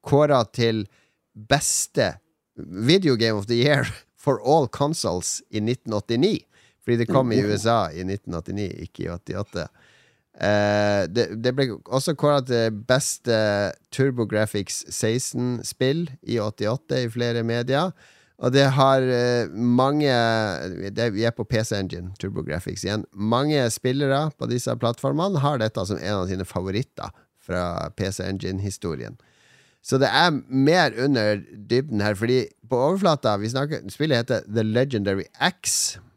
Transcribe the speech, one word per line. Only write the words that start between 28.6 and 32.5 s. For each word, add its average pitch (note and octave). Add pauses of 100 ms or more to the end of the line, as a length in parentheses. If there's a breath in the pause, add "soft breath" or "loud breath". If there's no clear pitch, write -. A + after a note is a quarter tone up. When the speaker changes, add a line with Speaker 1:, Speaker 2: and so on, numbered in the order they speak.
Speaker 1:
Så C3
det C3+
er D#3 (140)
mer C3+
under A#2
dybden A2+
her, G#2
fordi A#2+ (240)